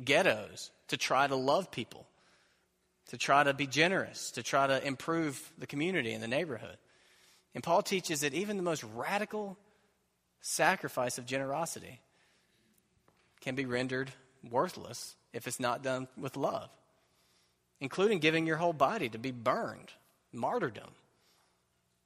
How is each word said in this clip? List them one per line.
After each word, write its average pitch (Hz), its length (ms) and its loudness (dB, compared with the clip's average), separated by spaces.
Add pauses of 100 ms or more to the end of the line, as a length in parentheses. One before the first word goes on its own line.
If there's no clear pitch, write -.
ghettos 135 680 2 (160)
to 147 80 -2
try 139 300 4
to 139 100 2
love 143 340 2
people, - 360 -8 (1000)
to - 80 -12
try 143 280 6
to 139 100 4
be 139 140 -2
generous, 139 640 2
to 123 100 -6
try 139 240 4
to 135 180 2
improve 151 720 -2
the - 120 -12
community 147 440 -2
and 110 100 -6
the 113 60 -6
neighborhood. 123 480 -4 (760)
And 135 80 -8
Paul 175 200 4
teaches 170 400 -2
that 143 120 0
even 202 220 -2
the 185 60 -2
most 170 200 -2
radical 190 720 -4 (840)
sacrifice 156 800 0
of 123 80 -10
generosity 135 720 -4 (1400)
can 131 140 -4
be 135 100 -2
rendered 127 460 -2 (400)
worthless 127 680 -2 (160)
if 120 140 -8
it's 123 140 -6
not 123 220 0
done 131 340 -2
with 143 200 -8
love, 165 340 -4 (1120)
including 185 380 2
giving 160 280 4
your 160 100 0
whole 175 160 2
body 156 360 2
to 110 100 -8
be 123 120 -6
burned, 123 600 -2 (400)
martyrdom. 139 580 -4 (1160)